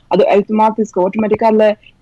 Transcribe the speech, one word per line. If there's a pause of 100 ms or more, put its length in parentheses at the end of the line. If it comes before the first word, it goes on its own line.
அது
automatic-ஆ,
ஆட்டோமேட்டிக்கா
அதுல (260)